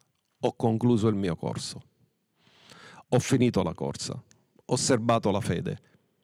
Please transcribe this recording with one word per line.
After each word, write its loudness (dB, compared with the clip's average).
ho 0
concluso 2
il 2
mio -2
corso, -8
ho 2
finito 2
la -2
corsa, -8
ho -2
serbato 2
la 2
fede, -4